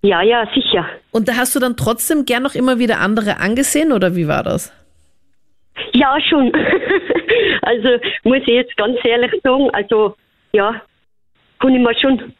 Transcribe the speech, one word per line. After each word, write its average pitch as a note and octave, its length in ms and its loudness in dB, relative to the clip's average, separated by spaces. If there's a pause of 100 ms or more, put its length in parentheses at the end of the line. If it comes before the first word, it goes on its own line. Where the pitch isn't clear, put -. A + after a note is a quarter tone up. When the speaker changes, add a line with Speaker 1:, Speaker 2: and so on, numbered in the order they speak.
Speaker 1:
Ja, F#3 200 2
ja, A3+ 320 2
sicher. F#3 320 -2 (260)
Speaker 2:
Und A3 160 0
da A#3 100 -2
hast B3+ 180 -2
du C#4+ 40 0
dann B3 180 -2
trotzdem C4 480 -2
gern B3 180 -2
noch C#4 120 -4
immer B3+ 220 0
wieder A#3 220 0
andere G#3 380 0
angesehen, A#3+ 540 0
oder F#3 240 2
wie E3+ 120 0
war C#3+ 160 0
das? - 280 -4 (1200)
Speaker 1:
Ja, C4+ 240 2 (120)
schon. C4+ 280 2
<laughs> D4+ 40 0 (1040)
Also, A#3 220 0 (360)
muss B3+ 180 4
ich C4+ 60 -4
jetzt A#3 280 0
ganz A#3 300 -2
ehrlich A#3+ 260 0 (100)
sagen, C4 300 2
also, G#3 440 0 (360)
ja, G#3+ 300 0 (800)
kann C4 140 4
ich B3+ 80 4
mir A#3 160 2
schon. C4+ 420 0